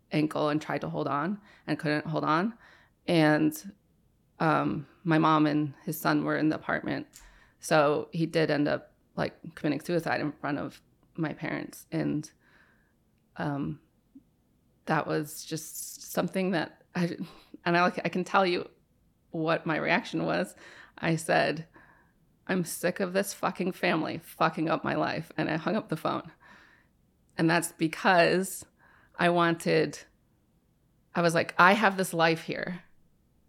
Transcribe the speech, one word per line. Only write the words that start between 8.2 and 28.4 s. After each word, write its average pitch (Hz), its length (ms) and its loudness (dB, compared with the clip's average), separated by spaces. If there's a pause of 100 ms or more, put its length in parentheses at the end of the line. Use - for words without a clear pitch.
did 160 240 0
end 147 180 0
up, - 240 -4 (240)
like, - 180 -4 (200)
committing 147 260 -4
suicide 160 400 -2
in 147 120 -4
front 143 260 -6
of - 240 -10 (340)
my 156 160 -4
parents. - 580 -10
And, 151 400 -4 (1080)
um, 151 440 -6 (1080)
that 160 200 0
was 151 380 -6
just - 680 -12
something 190 380 -2
that - 320 -6 (120)
I, 175 220 -2 (480)
and 170 120 2
I, 175 80 4 (200)
I 170 40 -2
can 180 160 -2
tell 196 200 2
you 175 240 -2 (600)
what 160 340 0
my 160 120 0
reaction 160 500 0
was. 175 280 -2 (440)
I 165 180 0
said, 160 500 0 (840)
"I'm 185 160 0
sick - 360 -4
of 180 120 -4
this 196 200 0
fucking 175 400 -4
family 165 520 -2
fucking 160 440 -2
up 156 160 0
my 143 120 -2
life." - 400 -2
And 156 120 -2
I 156 80 -2
hung 180 200 -2
up - 120 -4
the 160 80 -4
phone. 147 340 -6 (1080)
And 165 100 4
that's 165 240 0
because 170 920 2 (520)